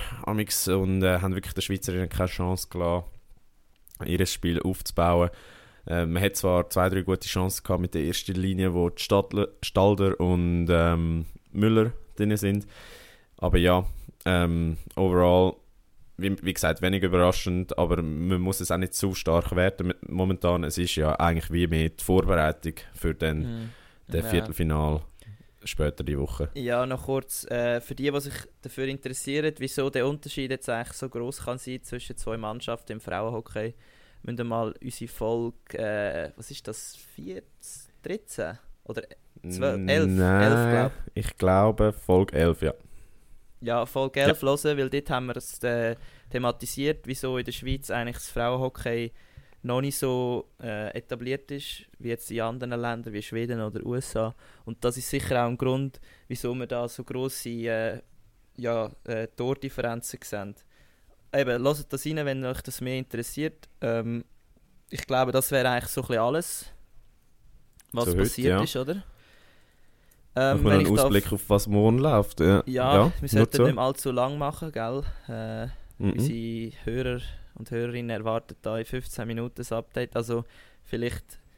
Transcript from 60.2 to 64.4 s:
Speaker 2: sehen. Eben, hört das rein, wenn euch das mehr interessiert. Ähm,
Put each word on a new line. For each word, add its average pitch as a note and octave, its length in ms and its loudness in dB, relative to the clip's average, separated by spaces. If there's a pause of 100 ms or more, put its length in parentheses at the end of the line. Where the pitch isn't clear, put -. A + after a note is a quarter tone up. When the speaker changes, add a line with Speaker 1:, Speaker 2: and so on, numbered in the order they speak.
Speaker 2:
sehen. G2+ 320 -8 (760)
Eben, B2+ 300 2
hört C#3+ 300 0
das C#3 120 -8
rein, D3+ 220 -4
wenn C3+ 180 -4
euch B2+ 180 -4
das - 180 -10
mehr B2+ 180 -4
interessiert. C3 720 -6 (120)
Ähm, A#2 440 -2 (640)